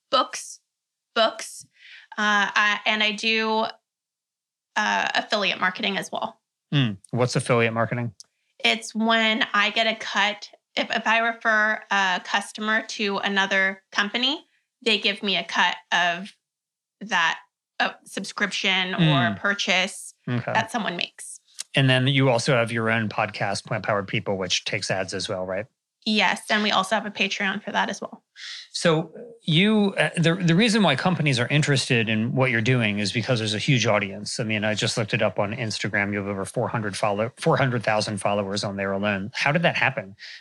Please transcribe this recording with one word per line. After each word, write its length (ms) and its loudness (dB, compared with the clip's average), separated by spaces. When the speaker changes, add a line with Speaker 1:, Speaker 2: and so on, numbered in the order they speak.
Speaker 1:
Books, 480 -2
books. 520 -2
Uh, 380 2
I, 320 2
and 160 0
I 80 2
do, 540 0
uh, 400 0
affiliate 440 -2
marketing 380 -2
as 140 -6
well. 280 -6
Speaker 2:
Mm. 240 2
What's 240 2
affiliate 380 2
marketing? 400 -2
Speaker 1:
It's 320 -2
when 580 2
I 160 2
get 180 0
a 80 0
cut. 540 -2
If, 200 -2
if 120 -4
I 120 4
refer 640 0
a 320 2
customer 640 -2
to 320 -4
another 720 0
company, 540 -2
they 140 2
give 260 -2
me 140 0
a 60 -4
cut 320 2
of 440 0
that, 380 0
uh, 120 0
subscription 880 -2
or 20 0
Speaker 2:
Mm. 420 4
Speaker 1:
purchase 760 -2
Speaker 2:
Okay. 260 -2
Speaker 1:
that 180 0
someone 260 -4
makes. 420 -10
Speaker 2:
And 140 6
then 180 4
you 220 4
also 260 2
have 160 2
your 180 0
own 200 0
podcast, 560 -4
Plant 200 -4
Powered 220 0
People, 300 -2
which 260 -2
takes 260 -4
ads 240 -2
as 140 -6
well, 180 -4
right? 200 -4
Speaker 1:
Yes. 340 2
And 120 2
we 80 0
also 240 0
have 120 -2
a 40 -8
Patreon 520 -4
for 80 -10
that 180 -2
as 100 -8
well. 240 -12
Speaker 2:
So 400 2
you, 560 4
uh, 180 2
the, 200 4
the 200 2
reason 280 4
why 120 4
companies 440 0
are 80 0
interested 640 2
in 260 0
what 160 2
you're 100 2
doing 380 2
is 120 -2
because 280 0
there's 160 -2
a 40 -2
huge 280 2
audience. 520 -2
I 40 -4
mean, 200 -2
I 120 0
just 220 -2
looked 180 -2
it 80 0
up 160 0
on 140 -2
Instagram. 600 -2
You 60 -2
have 80 -4
over 180 -4
four 220 -2
hundred 280 -4
follow-, 420 0
four 200 2
hundred 260 2
thousand 340 0
followers 460 -2
on 140 -6
there 140 -2
alone. 420 -2
How 180 0
did 120 0
that 140 0
happen? 380 -2